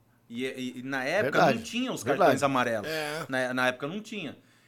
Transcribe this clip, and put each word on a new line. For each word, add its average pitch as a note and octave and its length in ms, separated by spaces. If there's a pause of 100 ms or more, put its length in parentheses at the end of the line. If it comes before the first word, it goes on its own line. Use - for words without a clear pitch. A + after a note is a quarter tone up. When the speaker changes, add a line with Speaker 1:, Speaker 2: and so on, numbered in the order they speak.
(300)
Speaker 1:
E, A#2 160
e, B2+ 340
e A#2+ 40
na C3+ 200
época F#3+ 360
Speaker 2:
Verdade. C#3+ 200
Speaker 1:
não - 40
tinha A#3+ 300
os - 100
Speaker 2:
Verdade. B2 160
Speaker 1:
cartões C#3+ 240
amarelos. B2 460
Speaker 3:
É. D#3 400
Speaker 1:
Na, B2+ 240
na B2+ 140
época B2+ 200
não G3 140
tinha. F3 360 (300)